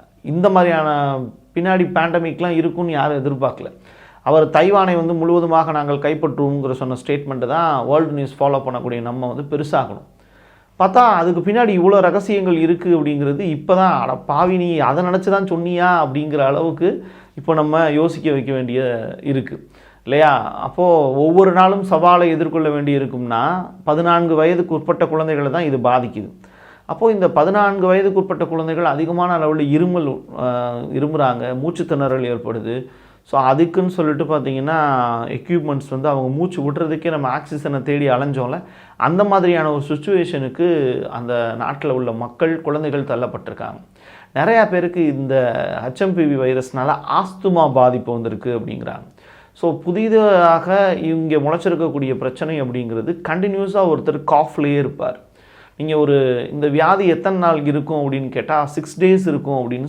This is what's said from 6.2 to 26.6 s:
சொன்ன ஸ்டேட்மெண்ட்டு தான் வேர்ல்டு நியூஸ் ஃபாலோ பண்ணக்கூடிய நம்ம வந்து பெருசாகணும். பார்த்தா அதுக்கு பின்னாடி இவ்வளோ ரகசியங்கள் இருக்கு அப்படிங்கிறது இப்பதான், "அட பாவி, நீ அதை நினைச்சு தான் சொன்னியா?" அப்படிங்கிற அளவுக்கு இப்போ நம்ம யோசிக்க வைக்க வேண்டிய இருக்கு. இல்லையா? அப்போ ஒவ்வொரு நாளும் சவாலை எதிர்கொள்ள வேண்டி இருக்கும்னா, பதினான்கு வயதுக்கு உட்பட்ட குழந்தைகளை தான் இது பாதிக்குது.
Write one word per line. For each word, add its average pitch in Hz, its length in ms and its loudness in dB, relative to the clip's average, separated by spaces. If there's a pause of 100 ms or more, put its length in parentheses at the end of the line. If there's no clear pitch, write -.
சொன்ன 127 260 -6 (100)
ஸ்டேட்மெண்ட்டு 143 400 -4
தான் 143 400 0
வேர்ல்டு 151 260 2
நியூஸ் 143 300 -4
ஃபாலோ 139 240 2
பண்ணக்கூடிய 123 340 -6
நம்ம 123 320 -6
வந்து 143 240 -6
பெருசாகணும். 143 480 -4 (760)
பார்த்தா 190 180 4
அதுக்கு 180 560 4
பின்னாடி 233 160 2
இவ்வளோ 190 320 4
ரகசியங்கள் 190 560 2
இருக்கு 170 440 2
அப்படிங்கிறது 147 600 -2
இப்பதான், 180 380 4
"அட 123 140 -2
பாவி, 175 420 0
நீ 175 220 0
அதை 143 260 2
நினைச்சு 180 140 0
தான் 196 260 0
சொன்னியா?" 175 640 0
அப்படிங்கிற 147 300 -4
அளவுக்கு 156 680 0 (280)
இப்போ 156 200 -2
நம்ம 156 360 2
யோசிக்க 156 420 0
வைக்க 139 200 -2
வேண்டிய 123 560 -2 (140)
இருக்கு. 135 460 -4 (340)
இல்லையா? 139 520 2
அப்போ 160 580 2
ஒவ்வொரு 170 400 4
நாளும் 185 380 4
சவாலை 175 380 4
எதிர்கொள்ள 160 420 0
வேண்டி 143 260 0
இருக்கும்னா, 131 760 -2 (140)
பதினான்கு 170 500 2
வயதுக்கு 170 400 2
உட்பட்ட 160 320 0
குழந்தைகளை 151 440 -2
தான் 165 140 -2
இது 139 120 0
பாதிக்குது. 120 520 0 (560)